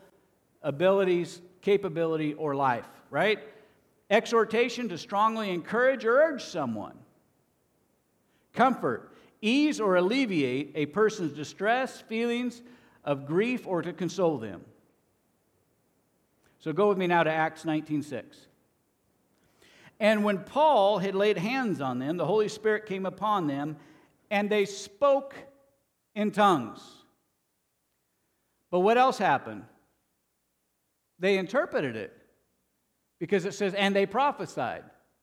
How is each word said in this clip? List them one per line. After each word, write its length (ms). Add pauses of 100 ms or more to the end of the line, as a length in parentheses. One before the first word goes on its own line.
(600)
abilities, 800 (200)
capability, 760
or 200
life, 320 (220)
right? 300 (720)
Exhortation, 800
to 100
strongly 520
encourage 560
or 160
urge 220
someone. 540 (1600)
Comfort, 580 (300)
ease 380
or 160
alleviate 800
a 120
person's 440
distress, 720
feelings 600 (420)
of 220
grief, 420
or 140
to 120
console 440
them. 260 (2000)
So 140
go 160
with 80
me 100
now 160
to 80
Acts 340
nineteen 360
six. 460 (1500)
"And 240
when 160
Paul 580
had 160
laid 240
hands 440
on 180
them, 180
the 80
Holy 240
Spirit 380
came 180
upon 400
them, 320 (540)
and 180
they 160
spoke 720 (800)
in 160
tongues." 500 (1900)
But 80
what 180
else 220
happened? 460 (1500)
They 180
interpreted 580
it, 160 (1080)
because 260
it 80
says, 220
"And 200
they 120
prophesied." 760 (400)